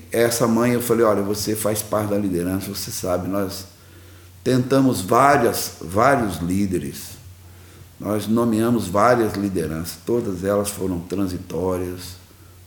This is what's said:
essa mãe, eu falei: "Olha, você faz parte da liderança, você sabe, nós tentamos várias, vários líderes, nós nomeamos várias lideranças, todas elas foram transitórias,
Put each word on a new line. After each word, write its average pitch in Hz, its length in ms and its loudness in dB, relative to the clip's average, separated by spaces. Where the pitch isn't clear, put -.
essa 117 380 2
mãe, 117 240 4
eu 120 80 0
falei: 117 240 2
"Olha, 101 160 4
você 104 340 -2
faz 107 280 -2
parte 107 260 -2
da 104 80 0
liderança, 95 580 -2
você - 160 -8
sabe, 90 380 -4
nós 98 380 -4
tentamos 127 600 2
várias, 117 800 4
vários 107 560 2
líderes, 87 720 -4
nós 104 260 -2
nomeamos 113 640 2
várias 107 460 4
lideranças, 87 720 -4
todas 101 380 -2
elas 101 280 0
foram 92 300 -4
transitórias, 90 1160 -6